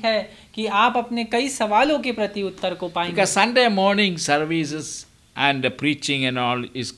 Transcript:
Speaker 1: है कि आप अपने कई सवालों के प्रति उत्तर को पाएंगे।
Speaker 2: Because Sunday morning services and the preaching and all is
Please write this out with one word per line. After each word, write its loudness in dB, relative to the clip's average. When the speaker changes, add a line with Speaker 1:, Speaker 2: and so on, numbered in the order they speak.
Speaker 1:
है -2
कि -4
आप 2
अपने -4
कई 0
सवालों 2
के -4
प्रति -4
उत्तर -4
को -6
पाएंगे। 0
Speaker 2:
Because 4
Sunday 4
morning 2
services 0
and 2
the 0
preaching 0
and -2
all 0
is -8